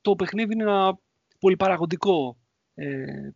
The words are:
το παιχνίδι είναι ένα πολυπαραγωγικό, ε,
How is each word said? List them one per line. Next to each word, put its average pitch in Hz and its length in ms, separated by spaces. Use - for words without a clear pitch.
το 202 160
παιχνίδι 208 360
είναι 226 100
ένα 196 360
πολυπαραγωγικό, 175 960
ε, 139 600